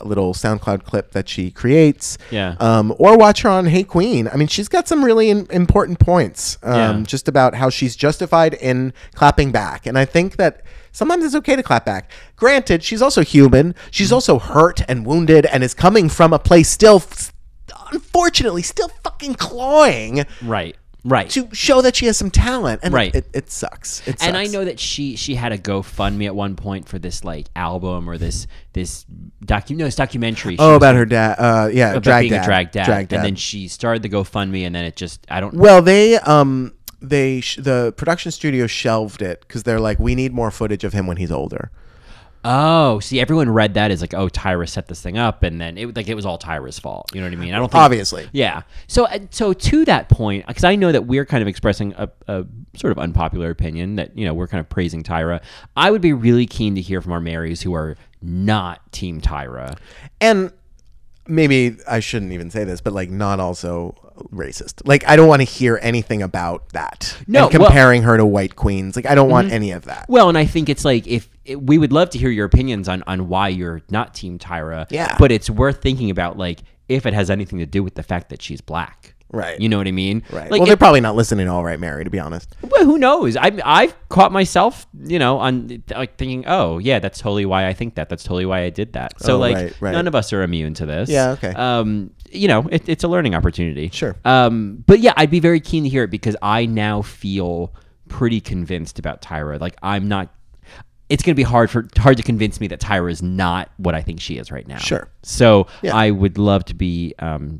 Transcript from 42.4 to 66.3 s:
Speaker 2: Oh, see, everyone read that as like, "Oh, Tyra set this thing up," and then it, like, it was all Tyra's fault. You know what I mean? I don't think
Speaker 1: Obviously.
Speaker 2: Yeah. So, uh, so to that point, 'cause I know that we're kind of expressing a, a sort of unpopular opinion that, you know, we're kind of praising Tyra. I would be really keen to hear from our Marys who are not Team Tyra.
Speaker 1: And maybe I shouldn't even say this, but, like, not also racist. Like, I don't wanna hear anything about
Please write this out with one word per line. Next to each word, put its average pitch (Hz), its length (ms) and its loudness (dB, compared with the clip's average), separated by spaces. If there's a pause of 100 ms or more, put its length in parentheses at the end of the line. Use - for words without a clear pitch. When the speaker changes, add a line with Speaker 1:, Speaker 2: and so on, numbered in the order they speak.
Speaker 2:
Oh, 139 560 2
see, 123 200 -4
everyone 147 300 0
read 107 240 2
that 107 160 0
as 87 120 -2
like, 87 120 -8
"Oh, 92 140 -2
Tyra 87 400 -4
set - 200 -10
this 85 140 -16
thing 90 160 -8
up," 117 240 -2
and 85 180 -4
then 82 180 -12
it, 117 180 -10
like, 104 120 -8
it 110 60 -6
was 104 120 -8
all 87 120 -6
Tyra's 76 400 -10
fault. 50 360 -14
You 95 80 -10
know 90 40 -6
what 87 80 -8
I - 20 -10
mean? 87 180 -8
I 107 40 -2
don't 123 140 -2
think 165 100 8
Speaker 1:
Obviously. 107 500 2
Speaker 2:
Yeah. 104 300 -2 (240)
So, 240 200 2
uh, 208 120 -6 (120)
so 208 240 -2
to 311 320 0
that 170 240 0
point, 101 360 -2
'cause - 180 -4
I 185 120 4
know 185 160 2
that 120 140 0
we're 131 200 -2
kind 135 160 -2
of 101 60 -2
expressing 101 500 -4
a, 104 100 -8 (200)
a 95 160 -6 (320)
sort - 160 -2
of - 60 -8
unpopular 82 520 -4
opinion 87 460 -8
that, - 200 -10
you 107 100 -6
know, 80 80 -4
we're 87 140 -6
kind 92 120 -6
of 78 100 -10
praising 82 320 -6
Tyra. 82 380 -6 (360)
I 175 140 2
would 214 120 0
be 165 120 2
really 120 320 2
keen 107 300 -4
to 95 60 -6
hear 92 180 -6
from 87 120 -8
our 85 80 -4
Marys 82 420 -8
who 90 120 -6
are 78 220 -8 (260)
not 90 720 -4
Team 85 300 -10
Tyra. 65 540 -8 (440)
Speaker 1:
And 208 300 2 (760)
maybe 139 500 2 (120)
I 117 120 -4
shouldn't 101 320 -8
even 85 180 -10
say 107 140 -6
this, 90 160 -8
but, 101 120 -6
like, 92 180 -6
not 98 300 -4
also 87 540 -8 (380)
racist. - 520 -14
Like, 139 240 2
I 151 80 8
don't 160 120 10
wanna 139 160 6
hear 117 380 0
anything 113 400 -2
about 87 480 -6